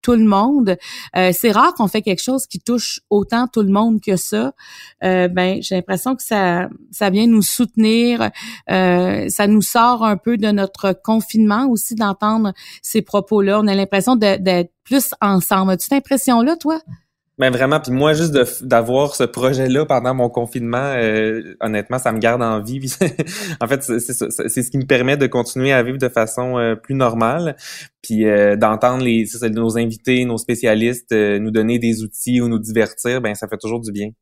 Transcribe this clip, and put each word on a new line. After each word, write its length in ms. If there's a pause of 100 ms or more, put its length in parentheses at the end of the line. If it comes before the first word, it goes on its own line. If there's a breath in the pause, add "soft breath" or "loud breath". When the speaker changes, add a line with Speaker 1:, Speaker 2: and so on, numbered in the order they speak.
Speaker 1:
tout 100
le 100
monde, 540 (400 loud breath)
euh, 160
c'est 160
rare 240
qu'on 140
fait 160
quelque 180
chose 240
qui 140
touche 400 (100)
autant 380
tout 160
le 80
monde 300
que 160
ça. 360 (500 loud breath)
Euh, 240
ben, 360
j'ai 100
l'impression 420
que 60
ça, 480 (220)
ça 180
vient 160
nous 160
soutenir, 880 (400 loud breath)
euh, 600
ça 180
nous 160
sort 420
un 100
peu 220
de 140
notre 420
confinement 800
aussi 240
d'entendre 580 (300 loud breath)
ces 180
propos-là. 580
On 60
a 80
l'impression 420
de, 220
d'être 320 (140)
plus 380
ensemble. 500
As-tu 140
cette 80
impression-là, 600
toi ? 240 (600 loud breath)
Speaker 2:
Ben 120
vraiment, 300
puis 100
moi, 220
juste 180
de 120
f-, 200
d'avoir 500
ce 100
projet-là 600
pendant 280
mon 160
confinement, 680
euh, 640
honnêtement, 380
ça 160
me 60
garde 220
en 200
vie. 180
<laughs> 200
Puis 100 (500 loud breath)
en 80
fait, 160
c'est, 160
c'est 140
ça, 160
c'est, 180
c'est 140
ce 100
qui 60
me 80
permet 320
de 100
continuer 460
à 100
vivre 140
de 100
façon, 500
euh, 180
plus 200
normale. 640 (440 loud breath)
Puis, 240
euh, 300
d'entendre 480
les, 220
c'est 140
ça, 100
nos 300
invités, 460
nos 120
spécialistes, 760
euh, 280
nous 100
donner 300
des 240
outils 360
ou 80
nous 120
divertir, 600
ben 140
ça 140
fait 100
toujours 240
du 100
bien. 200 (100)